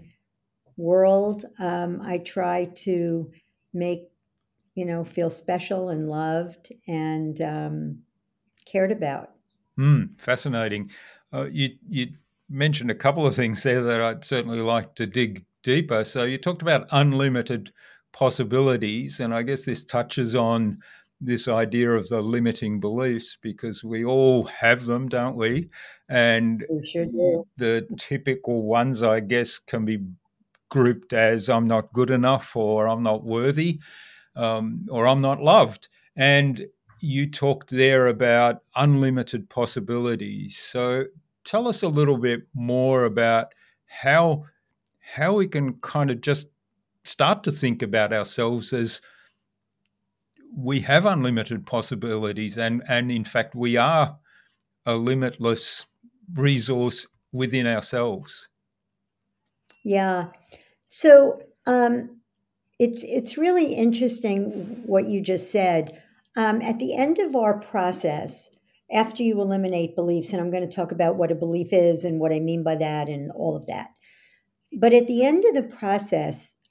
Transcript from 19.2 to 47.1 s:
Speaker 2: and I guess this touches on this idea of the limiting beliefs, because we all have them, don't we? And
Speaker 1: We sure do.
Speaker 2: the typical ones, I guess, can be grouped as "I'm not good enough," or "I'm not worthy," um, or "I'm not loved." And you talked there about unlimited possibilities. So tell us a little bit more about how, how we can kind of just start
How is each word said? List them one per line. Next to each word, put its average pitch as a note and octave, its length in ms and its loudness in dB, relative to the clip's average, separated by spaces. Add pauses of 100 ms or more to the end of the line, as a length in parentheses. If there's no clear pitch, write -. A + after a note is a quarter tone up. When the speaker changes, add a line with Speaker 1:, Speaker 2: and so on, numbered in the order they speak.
Speaker 2:
and A#2 120 -4
I A#2 100 -4
guess C3 200 -6
this - 220 -8
touches A#2+ 500 -4
on A2+ 440 0 (420)
this B2 260 -4
idea A#2 440 0
of A2+ 180 0
the A2+ 120 -2
limiting A2 600 -2
beliefs, A#2 600 -4
because A2 440 -10
we A2+ 180 -6
all B2+ 400 4
have A#2+ 420 2
them, B2 220 -2
don't B2 300 -4
we? B2 320 -2 (400)
And A2+ 600 2
Speaker 1:
We D3+ 160 -4
sure E3+ 200 -4
do. E3+ 500 0
Speaker 2:
the A2+ 320 0 (100)
typical B2+ 640 -4
ones, A#2 380 2
I A2 200 2
guess, A#2 360 -2
can A2+ 280 -6
be G#2+ 180 -2 (640)
grouped B2 440 2
as A2+ 360 4
"I'm A#2 160 4
not A2+ 280 0
good B2 180 2
enough," B2+ 440 2
or G#2+ 320 0
"I'm A2+ 140 -2
not A2 220 0
worthy," C#3+ 560 0 (560)
um, A2+ 560 -4
or A#2+ 160 2
"I'm C3+ 140 4
not C3+ 200 0
loved." D#3 460 4 (300)
And C#3 500 4 (320)
you C#3+ 320 -2
talked C#3+ 400 -2
there C3 360 6
about A#2+ 540 4 (140)
unlimited C3 760 2
possibilities. G#2+ 1080 -4
So B2+ 480 -4 (400)
tell A#3 220 -2
us - 140 -4
a F#3+ 60 -2
little D3 300 2
bit A#2 240 -2 (120)
more B2+ 520 2
about A2+ 480 2 (320)
how, D3+ 580 2 (560)
how E3+ 360 -2
we G3 120 2
can C#3 280 -2
kind C#3+ 360 -2
of A#2 80 -4
just C#3+ 300 -2 (560)
start F#3 380 0